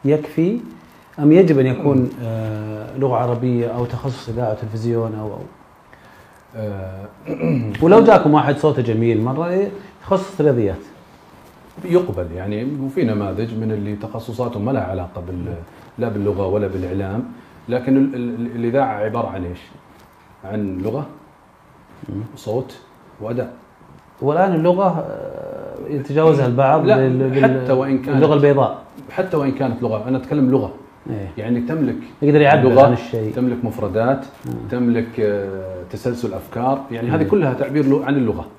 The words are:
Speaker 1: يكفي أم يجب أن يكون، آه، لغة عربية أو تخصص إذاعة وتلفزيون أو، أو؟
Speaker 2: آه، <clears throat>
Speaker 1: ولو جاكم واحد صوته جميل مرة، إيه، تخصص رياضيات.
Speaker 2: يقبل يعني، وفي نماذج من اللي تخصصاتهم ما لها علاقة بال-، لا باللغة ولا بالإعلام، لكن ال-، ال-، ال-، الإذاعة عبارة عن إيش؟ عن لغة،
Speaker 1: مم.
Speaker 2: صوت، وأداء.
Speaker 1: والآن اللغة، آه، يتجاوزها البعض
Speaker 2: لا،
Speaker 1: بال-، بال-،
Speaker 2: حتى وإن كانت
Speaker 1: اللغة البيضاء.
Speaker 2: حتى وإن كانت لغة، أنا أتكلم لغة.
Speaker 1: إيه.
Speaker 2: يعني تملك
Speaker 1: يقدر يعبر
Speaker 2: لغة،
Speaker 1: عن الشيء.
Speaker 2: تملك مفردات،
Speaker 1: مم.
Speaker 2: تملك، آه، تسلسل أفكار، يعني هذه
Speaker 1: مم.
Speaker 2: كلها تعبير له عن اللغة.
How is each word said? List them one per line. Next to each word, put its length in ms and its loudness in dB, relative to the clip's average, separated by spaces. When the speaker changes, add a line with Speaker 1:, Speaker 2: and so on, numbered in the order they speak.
Speaker 1:
يكفي 540 0
أم 120 6
يجب 280 8
أن 60 4
يكون، 440 2
آه، 760 -8
لغة 180 0
عربية 520 0
أو 180 -2
تخصص 440 -8
إذاعة 220 -2
وتلفزيون 640 -4
أو، 120 -8
أو؟ 120 -10
Speaker 2:
آه، 500 -10
<clears throat> 400 -2
Speaker 1:
ولو 220 8
جاكم 300 6
واحد 240 2
صوته 240 0
جميل 400 2
مرة، 260 -2
إيه، 220 -2
تخصص 400 -2
رياضيات. 340 2
Speaker 2:
يقبل 500 0
يعني، 320 -6
وفي 220 -2
نماذج 500 -2
من 180 -4
اللي 240 -4
تخصصاتهم 680 -6
ما 60 -2
لها 120 -2
علاقة 380 -8
بال-، 340 -8
لا 120 -4
باللغة 380 -2
ولا 200 -2
بالإعلام، 560 -6
لكن 280 0
ال-، 180 2
ال-، 260 -6
ال-، 140 -8
الإذاعة 380 0
عبارة 340 -4
عن 180 -8
إيش؟ 140 -10
عن 320 -6
لغة، 280 -4
Speaker 1:
مم. 120 -8
Speaker 2:
صوت، 420 -8
وأداء. 320 -8
Speaker 1:
والآن 340 2
اللغة، 440 2
آه، 760 -10
يتجاوزها 580 4
البعض 380 4
Speaker 2:
لا، 120 8
Speaker 1:
بال-، 320 2
بال-، 140 4
Speaker 2:
حتى 300 2
وإن 240 2
كانت 200 0
Speaker 1:
اللغة 160 6
البيضاء. 480 4
Speaker 2:
حتى 260 -4
وإن 140 0
كانت 320 -4
لغة، 240 -4
أنا 100 0
أتكلم 340 0
لغة. 220 0
Speaker 1:
إيه. 180 -6
Speaker 2:
يعني 240 -2
تملك 340 -2
Speaker 1:
يقدر 200 6
يعبر 280 6
Speaker 2:
لغة، 160 10
Speaker 1:
عن 80 4
الشيء. 400 -4
Speaker 2:
تملك 320 -2
مفردات، 600 -2
Speaker 1:
مم. 80 -8
Speaker 2:
تملك، 480 -2
آه، 680 -4
تسلسل 440 -6
أفكار، 580 -4
يعني 180 -6
هذه 140 2
Speaker 1:
مم. 60 -2
Speaker 2:
كلها 240 2
تعبير 320 0
له 200 2
عن 100 0
اللغة. 300 0